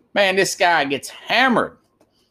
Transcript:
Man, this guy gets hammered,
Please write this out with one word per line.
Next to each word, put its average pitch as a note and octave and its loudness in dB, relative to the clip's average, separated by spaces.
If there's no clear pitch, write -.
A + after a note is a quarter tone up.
Man, F#3+ 2
this F#3+ 0
guy E3+ 2
gets C#3 -6
hammered, G#3 -2